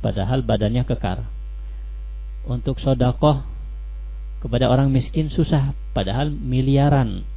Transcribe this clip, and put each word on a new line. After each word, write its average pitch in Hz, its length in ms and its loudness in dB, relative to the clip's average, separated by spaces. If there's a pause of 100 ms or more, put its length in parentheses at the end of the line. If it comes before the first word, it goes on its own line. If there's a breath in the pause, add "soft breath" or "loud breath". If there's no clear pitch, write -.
Padahal 117 400 0
badannya 110 400 2
kekar. 110 480 -2 (1120 loud breath)
Untuk 123 320 -2
sodakoh 135 640 4 (960)
kepada 120 320 0
orang 135 240 6
miskin 143 400 0
susah. 139 400 2 (240)
Padahal 113 320 0
miliaran. 135 960 2 (120)